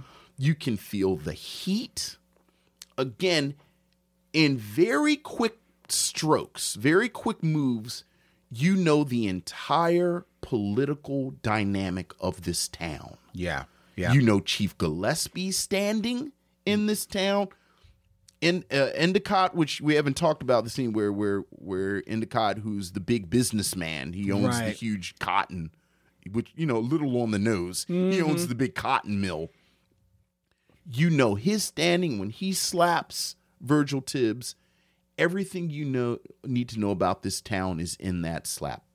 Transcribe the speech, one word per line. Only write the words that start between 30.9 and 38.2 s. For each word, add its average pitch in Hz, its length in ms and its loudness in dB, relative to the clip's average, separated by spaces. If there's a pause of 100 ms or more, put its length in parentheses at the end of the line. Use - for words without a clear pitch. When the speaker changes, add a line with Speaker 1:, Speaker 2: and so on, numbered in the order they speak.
Speaker 1:
You 147 180 4
know 127 260 6
his 190 280 0
standing 170 560 0
when 104 100 -4
he 190 240 -4
slaps - 840 0 (260)
Virgil 143 400 2
Tibbs. 120 540 -2 (600)
Everything 180 520 -2
you 147 160 -6
know, 123 340 0 (240)
need 123 260 -2
to 113 100 -8
know 101 120 2
about 92 320 2
this - 180 -4
town 92 380 -2
is 82 200 -6
in 90 240 -4